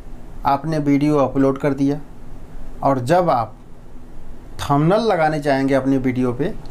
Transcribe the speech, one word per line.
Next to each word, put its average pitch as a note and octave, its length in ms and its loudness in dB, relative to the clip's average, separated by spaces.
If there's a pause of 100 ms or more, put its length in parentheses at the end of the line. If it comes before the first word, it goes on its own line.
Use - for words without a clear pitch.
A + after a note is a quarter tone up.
(460)
आपने C#3+ 340 0
वीडियो C#3+ 380 4
अपलोड C3+ 400 2
कर C#3+ 160 0
दिया C#3 260 0 (840)
और C3+ 180 2
जब E3 280 2
आप A#2+ 260 0 (1040)
thumbnail D#3 440 4
लगाने D#3 360 2
जाएंगे C3+ 340 2
अपने C3+ 240 4
वीडियो B2+ 360 0
पे D3 200 -2 (180)